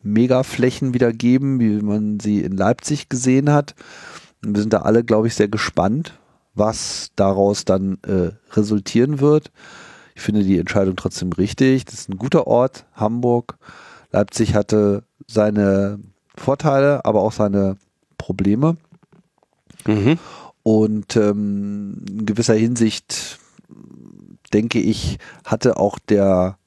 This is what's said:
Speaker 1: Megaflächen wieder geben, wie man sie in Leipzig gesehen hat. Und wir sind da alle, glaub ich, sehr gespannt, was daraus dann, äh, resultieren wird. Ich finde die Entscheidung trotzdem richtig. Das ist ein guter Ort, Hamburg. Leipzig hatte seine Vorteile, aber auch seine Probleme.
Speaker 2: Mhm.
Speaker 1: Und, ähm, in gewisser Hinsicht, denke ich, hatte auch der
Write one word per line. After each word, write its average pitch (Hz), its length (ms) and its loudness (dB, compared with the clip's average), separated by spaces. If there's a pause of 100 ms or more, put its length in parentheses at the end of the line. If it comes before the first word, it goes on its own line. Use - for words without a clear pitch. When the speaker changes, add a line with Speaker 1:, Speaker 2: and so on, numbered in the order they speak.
Speaker 1:
Megaflächen 127 920 0
wieder 120 180 2
geben, 127 480 0
wie 107 220 2
man 107 380 -2
sie 104 220 0
in 95 140 -4
Leipzig 113 540 -2
gesehen 131 420 2
hat. 147 240 2 (720)
Und 104 100 -2
wir 101 60 2
sind 107 100 0
da 107 120 2
alle, 113 200 4
glaub 110 220 2
ich, 117 100 -2
sehr 104 140 2
gespannt, 107 640 -2 (400)
was - 640 -4
daraus 98 500 2
dann, 95 380 0
äh, 92 280 0 (240)
resultieren 113 640 0
wird. 151 320 2 (640)
Ich - 60 -18
finde 104 220 0
die 95 160 2
Entscheidung 95 360 0
trotzdem 90 380 -6
richtig. 131 520 0
Das - 100 -20
ist - 140 -16
ein 98 80 -8
guter 135 300 0
Ort, 123 460 0
Hamburg. 120 640 -2 (540)
Leipzig 101 420 0
hatte 104 500 0 (240)
seine 104 720 0 (380)
Vorteile, 139 680 0
aber 107 180 2
auch 107 120 0
seine 98 440 0 (400)
Probleme. 107 600 0 (1080)
Speaker 2:
Mhm. 107 340 2 (440)
Speaker 1:
Und, 107 520 0
ähm, 101 920 -2
in 104 180 -8
gewisser 110 300 0
Hinsicht, 113 840 -2 (1120)
denke 113 260 2
ich, - 380 -2 (280)
hatte 113 320 0
auch 101 220 0
der 98 680 2